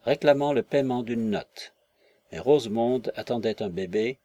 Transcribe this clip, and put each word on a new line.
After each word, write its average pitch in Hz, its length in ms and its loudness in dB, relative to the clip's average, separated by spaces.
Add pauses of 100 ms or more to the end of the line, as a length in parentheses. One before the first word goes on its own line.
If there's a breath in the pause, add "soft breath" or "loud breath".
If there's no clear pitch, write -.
réclamant 143 500 4
le 131 100 2
paiement 127 400 0
d'une 113 260 -2
note, - 440 -6 (580 soft breath)
mais 80 80 -10
Rosemonde 117 760 2
attendait 113 460 -4
un 98 80 -4
bébé 95 560 -4